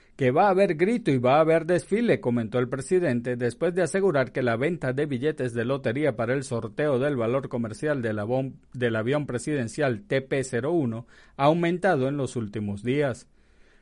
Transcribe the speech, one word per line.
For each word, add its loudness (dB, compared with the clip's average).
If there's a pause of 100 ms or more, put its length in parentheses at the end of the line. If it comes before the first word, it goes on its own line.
(160)
que 2
va 4
a 6
haber 4
grito 2
y 2
va 4
a 6
haber 4
desfile", 2
comentó -2
el 2
presidente, -2
después -2
de 0
asegurar 0
que -2
la 2
venta -2
de -2
billetes -2
de -2
lotería 0
para -2
el -2
sorteo -2
del 0
valor 0
comercial -4
del -2
avon-, -2 (180)
del 0
avión 0
presidencial -2
T 0
P -2
cero -2
uno -2 (320)
ha 2
aumentado 2
en -2
los -4
últimos -6
días. -2 (520)